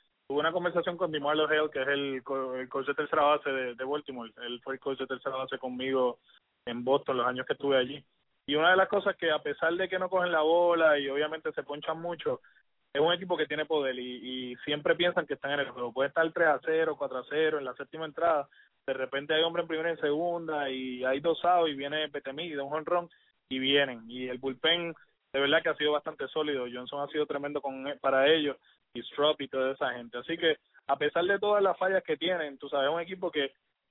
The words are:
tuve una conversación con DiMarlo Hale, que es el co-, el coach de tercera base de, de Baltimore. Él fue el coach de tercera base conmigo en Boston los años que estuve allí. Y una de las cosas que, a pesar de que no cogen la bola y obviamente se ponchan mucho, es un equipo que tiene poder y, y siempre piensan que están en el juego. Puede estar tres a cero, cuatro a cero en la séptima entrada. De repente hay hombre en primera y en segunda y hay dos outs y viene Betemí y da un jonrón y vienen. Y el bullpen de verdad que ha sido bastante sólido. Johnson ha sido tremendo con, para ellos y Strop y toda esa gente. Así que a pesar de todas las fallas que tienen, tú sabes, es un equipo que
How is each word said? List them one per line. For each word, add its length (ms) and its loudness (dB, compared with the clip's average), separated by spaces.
tuve 120 -2
una 120 2
conversación 460 -2
con 140 -2
DiMarlo 340 0
Hale, 260 2
que 120 -4
es 40 -2
el 360 -2
co-, 320 -4
el 120 -6
coach 200 -4
de 80 -2
tercera 260 0
base 300 4
de, 240 -4
de 80 -10
Baltimore. 540 -6
Él 260 -10
fue 100 -8
el 60 -8
coach 180 -4
de 80 -6
tercera 300 -6
base 240 -6
conmigo 580 0
en 180 -6
Boston 340 2
los 100 2
años 180 -2
que 80 -2
estuve 240 2
allí. 260 0
Y 80 0
una 160 6
de 60 6
las 100 6
cosas 280 0
que, 140 0
a 100 2
pesar 340 0
de 140 -2
que 120 -4
no 100 -2
cogen 220 2
la 100 4
bola 560 6
y 120 -2
obviamente 420 -2
se 100 -6
ponchan 400 -6
mucho, 400 -4
es 100 2
un 120 6
equipo 240 -2
que 80 0
tiene 200 -4
poder 340 0
y, 520 -8
y 40 -12
siempre 300 0
piensan 320 0
que 80 -6
están 160 -6
en 80 0
el 100 -4
juego. 240 -8
Puede 160 2
estar 220 2
tres 160 2
a 180 4
cero, 320 2
cuatro 220 -6
a 100 -10
cero 300 2
en 60 -6
la 100 -8
séptima 300 -10
entrada. 420 2
De 80 -2
repente 400 -4
hay 80 4
hombre 200 0
en 60 -6
primera 220 -2
y 40 0
en 60 -6
segunda 680 0
y 360 -4
hay 160 2
dos 240 2
outs 260 6
y 20 -6
viene 340 -4
Betemí 360 -8
y 100 -8
da 100 -4
un 60 -8
jonrón 400 -2
y 80 -4
vienen. 520 2
Y 180 -8
el 120 -6
bullpen 540 0
de 80 0
verdad 240 4
que 60 0
ha 60 0
sido 180 2
bastante 340 -4
sólido. 440 -2
Johnson 300 -8
ha 60 -4
sido 180 -2
tremendo 360 -4
con, 400 -6
para 260 4
ellos 300 4
y 60 -10
Strop 420 0
y 60 -8
toda 240 0
esa 220 -2
gente. 240 -10
Así 200 -6
que 200 2
a 100 2
pesar 260 0
de 160 2
todas 240 4
las 140 2
fallas 260 2
que 140 -2
tienen, 400 -2
tú 120 -14
sabes, 200 2
es 40 2
un 80 0
equipo 300 -6
que 220 -2